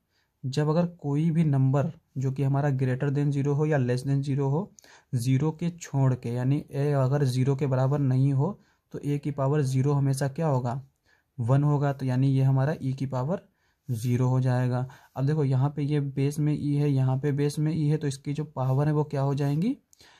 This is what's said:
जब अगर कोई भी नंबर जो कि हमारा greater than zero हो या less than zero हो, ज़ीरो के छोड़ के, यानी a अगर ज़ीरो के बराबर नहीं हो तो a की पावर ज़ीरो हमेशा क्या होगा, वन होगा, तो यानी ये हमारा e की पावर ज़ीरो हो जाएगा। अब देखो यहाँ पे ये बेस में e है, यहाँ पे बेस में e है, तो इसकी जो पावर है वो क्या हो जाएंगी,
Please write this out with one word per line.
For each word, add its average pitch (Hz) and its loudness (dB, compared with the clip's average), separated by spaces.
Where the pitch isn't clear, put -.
जब 143 -2
अगर 170 2
कोई 147 0
भी 160 2
नंबर 139 2
जो 135 0
कि 139 -4
हमारा 139 2
greater 131 0
than 143 0
zero 143 0
हो 151 0
या 151 2
less 127 0
than 139 0
zero 139 0
हो, 165 -2
ज़ीरो 131 2
के 170 -4
छोड़ 135 0
के, 123 -8
यानी 127 0
a 139 -2
अगर 139 2
ज़ीरो 127 2
के 147 -2
बराबर 131 2
नहीं 135 2
हो 139 0
तो - -10
a 143 -4
की 147 -4
पावर 143 0
ज़ीरो 131 0
हमेशा 139 0
क्या 160 -4
होगा, 127 -2
वन 131 4
होगा, 143 2
तो 135 -6
यानी 131 2
ये 135 2
हमारा 135 2
e 131 -4
की 131 -6
पावर 135 -4
ज़ीरो 123 0
हो 127 2
जाएगा। 127 0
अब 135 -2
देखो 151 2
यहाँ 135 2
पे 151 -4
ये 147 0
बेस 143 -2
में 147 2
e 143 -2
है, 147 2
यहाँ 131 2
पे 147 -2
बेस 143 -2
में 156 0
e 151 0
है, 156 2
तो 156 -4
इसकी 139 -6
जो 151 -4
पावर 131 0
है 151 2
वो 147 0
क्या 143 -4
हो 139 0
जाएंगी, 147 0